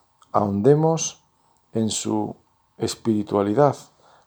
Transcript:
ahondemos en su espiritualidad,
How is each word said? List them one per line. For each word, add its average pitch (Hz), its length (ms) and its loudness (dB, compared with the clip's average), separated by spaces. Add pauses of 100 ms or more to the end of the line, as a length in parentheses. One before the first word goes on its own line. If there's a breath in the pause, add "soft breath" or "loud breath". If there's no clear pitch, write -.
(320 soft breath)
ahondemos 135 880 0 (500)
en 113 180 -2
su 107 460 -6 (400)
espiritualidad, 107 1000 0 (500 soft breath)